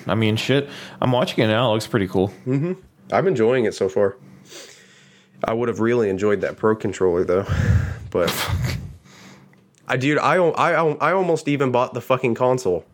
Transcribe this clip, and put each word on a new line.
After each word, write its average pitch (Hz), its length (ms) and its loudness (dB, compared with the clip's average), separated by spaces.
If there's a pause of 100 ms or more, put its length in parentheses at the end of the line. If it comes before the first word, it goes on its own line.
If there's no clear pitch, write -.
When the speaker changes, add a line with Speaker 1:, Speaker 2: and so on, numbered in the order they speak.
Speaker 1:
I 90 80 2
mean, 110 200 2
shit. 139 320 0 (320)
I'm 127 120 2
watching 135 320 0
it - 20 2
now. 110 240 2
It 107 40 2
looks 110 120 -2
pretty 98 220 0
cool. 95 200 0 (160)
Speaker 2:
Mm-hmm. 139 280 -2 (400)
I'm 127 160 2
enjoying 123 360 2
it 104 100 -2
so 98 140 -2
far. 98 280 0 (1300)
I 113 100 -2
would 117 140 -2
have 101 120 -4
really 113 300 2
enjoyed 98 320 0
that - 140 -4
Pro 110 180 2
Controller, 92 500 0
though. 92 260 0
<laughs> - 600 -2
But, 87 240 -2 (1500)
I, 127 100 -2
dude, 139 220 0
I, 139 180 2
I, 165 360 2 (220)
I 151 180 0
almost 175 340 0
even 139 240 0
bought 123 240 0
the 120 60 -6
fucking 127 340 0
console 127 600 0